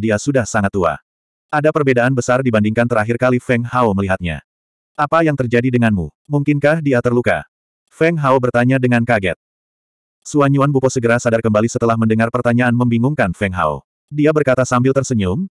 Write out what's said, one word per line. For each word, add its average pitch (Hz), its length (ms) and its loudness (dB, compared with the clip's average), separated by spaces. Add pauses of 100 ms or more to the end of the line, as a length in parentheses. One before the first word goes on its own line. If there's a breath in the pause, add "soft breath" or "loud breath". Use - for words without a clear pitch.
dia 107 160 0
sudah 135 240 0
sangat 101 320 -4
tua. 82 240 -2 (520)
Ada 151 200 2
perbedaan 135 440 0
besar 123 280 0
dibandingkan 113 480 0
terakhir 117 280 -2
kali 127 200 0
Feng 120 240 -2
Hao 120 320 0
melihatnya. 92 480 -4 (560)
"Apa 156 240 0
yang 151 160 0
terjadi 120 320 0
denganmu? 110 400 0 (160)
Mungkinkah 147 560 0
dia 135 160 0
terluka?" 117 480 -2 (440)
Feng 165 280 0
Hao 135 240 2
bertanya 123 400 2
dengan 120 240 2
kaget. 98 320 -2 (880)
Suan 139 240 2
Yuan 139 240 2
Bupo 131 160 2
segera 117 320 0
sadar 113 160 2
kembali 110 320 0
setelah 117 240 0
mendengar 113 400 0
pertanyaan 120 400 0
membingungkan 120 560 0
Feng 95 240 -4
Hao. 76 320 -4 (240)
Dia 151 240 2
berkata 127 320 2
sambil 127 240 0
tersenyum, 120 640 -2